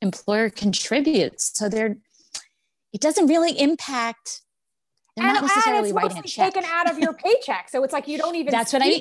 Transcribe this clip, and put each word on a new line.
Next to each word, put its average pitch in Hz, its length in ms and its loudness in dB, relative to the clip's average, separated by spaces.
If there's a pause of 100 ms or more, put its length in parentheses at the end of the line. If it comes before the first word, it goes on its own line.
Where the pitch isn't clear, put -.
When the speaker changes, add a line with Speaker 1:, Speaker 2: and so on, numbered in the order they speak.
Speaker 1:
employer 208 480 0
contributes. 208 1040 0
So 208 160 -2
they're, 220 260 -2 (960)
it 208 80 -8
doesn't 311 260 2
really 330 320 2
impact, 269 840 -2 (760)
they're 226 100 0
Speaker 2:
And, 403 80 4
Speaker 1:
not 415 80 2
necessarily 427 360 2
Speaker 2:
and 427 100 0
it's 392 60 -4
Speaker 1:
writing - 180 0
a 175 100 -8
Speaker 2:
mostly 359 80 -12
Speaker 1:
check. 381 240 0
Speaker 2:
taken 359 160 -4
out 339 200 0
of 311 80 -4
your 311 140 0
Speaker 1:
<laughs> - 120 -14
Speaker 2:
paycheck. 339 440 0
So 262 160 0
it's 269 80 -4
like, 285 160 -4
you 294 80 -6
don't 330 180 -2
even 311 160 -2
Speaker 1:
That's 233 220 0
what 269 80 4
I 269 60 4
Speaker 2:
see 285 40 4 (100)